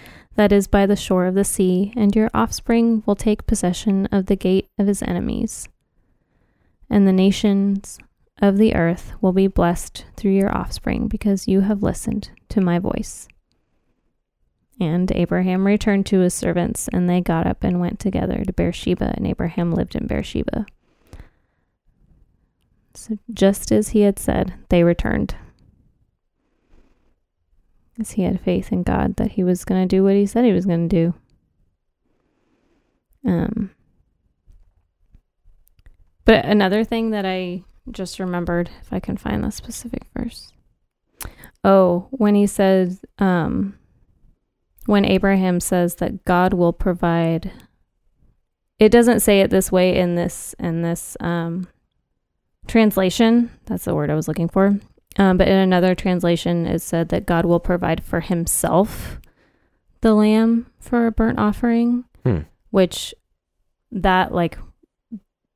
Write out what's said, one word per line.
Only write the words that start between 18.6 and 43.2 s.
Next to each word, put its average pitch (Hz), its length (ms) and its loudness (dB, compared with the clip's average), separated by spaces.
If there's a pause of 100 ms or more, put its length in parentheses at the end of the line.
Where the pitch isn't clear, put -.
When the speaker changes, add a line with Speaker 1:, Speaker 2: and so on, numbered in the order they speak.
Speaker 1:
and - 80 -6
Abraham 170 480 -4
lived 175 220 -2
in - 140 -6
Beersheba. - 580 -4 (2250)
So - 240 -10 (140)
just 196 380 0
as 214 200 2
he 214 100 2
had 202 180 2
said, 185 340 -2 (160)
they 175 140 4
returned. 175 540 0 (2750)
As 214 120 -8
he 196 100 -2
had 180 180 -2
faith - 320 -2
in 180 100 -2
God - 360 0
that - 140 -2
he 185 120 -2
was 180 200 -2
gonna 185 220 0
do 190 160 2
what 196 140 4
he 202 100 2
said 233 180 0
he 240 80 4
was 185 140 0
gonna 170 220 0
do. 170 260 2 (2000)
Um, 190 460 -2 (2500)
but 220 200 6
another 202 380 2
thing 226 280 -4
that 208 140 -4
I 185 380 -6 (300)
just - 260 -10
remembered, 175 520 -2 (120)
if - 100 -12
I 185 60 -4
can - 180 -6
find - 280 -4
the - 60 -4
specific - 520 -12 (140)
verse. - 360 -10 (1080)
Oh, 185 480 4
when 208 240 0
he 202 120 4
says, 190 580 0 (140)
um, 185 600 -2 (1080)